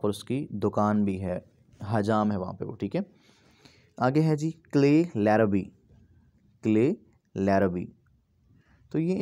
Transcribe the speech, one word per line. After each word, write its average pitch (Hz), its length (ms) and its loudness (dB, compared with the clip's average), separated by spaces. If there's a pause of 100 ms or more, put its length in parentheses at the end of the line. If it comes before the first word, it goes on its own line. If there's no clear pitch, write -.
पर 104 60 -2
उसकी 104 280 -6 (180)
दुकान 104 500 0
भी 98 140 -2
है, 90 260 -6 (380)
हजाम 104 500 0
है 101 60 -4
वहाँ 92 160 -8
पे 101 100 -10
वो, 101 100 -10
ठीक 101 200 -8
है। 190 100 -4 (920)
आगे 135 220 2
है 156 160 2
जी 151 140 -4 (220)
क्ले 143 180 6 (260)
लैरबी, 107 440 4 (1040)
क्ले 110 200 4 (500)
लैरबी। 98 520 0 (1080)
तो 151 60 -4
ये 170 240 -2